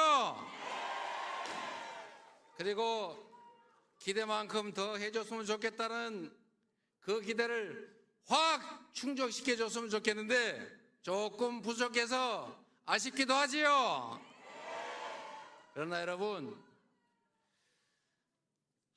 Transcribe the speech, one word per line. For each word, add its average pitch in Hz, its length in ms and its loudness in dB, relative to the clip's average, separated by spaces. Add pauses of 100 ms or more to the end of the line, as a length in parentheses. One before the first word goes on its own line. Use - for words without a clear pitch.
(2500)
그리고 208 720 -2 (680)
기대만큼 214 760 -2
더 196 220 -2
해줬으면 214 520 -4
좋겠다는 226 880 -2 (680)
그 214 180 2
기대를 220 760 -2 (340)
확 302 680 2
충족시켜줬으면 233 960 0
좋겠는데 214 1120 0
조금 214 600 0
부족해서 233 960 0 (280)
아쉽기도 247 480 4
하지요? 262 880 4 (1500)
그러나 170 260 -4
여러분, 180 580 -4 (2500)